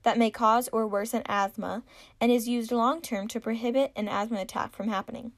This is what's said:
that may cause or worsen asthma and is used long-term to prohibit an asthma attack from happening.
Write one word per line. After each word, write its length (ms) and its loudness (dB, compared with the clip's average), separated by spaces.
that 140 2
may 120 4
cause 380 2
or 180 0
worsen 400 -2
asthma 560 -2
and 100 6
is 160 4
used 240 -2
long-term 580 0
to 120 -6
prohibit 560 0
an 100 -2
asthma 340 -2
attack 360 -6
from 120 -4
happening. 500 -6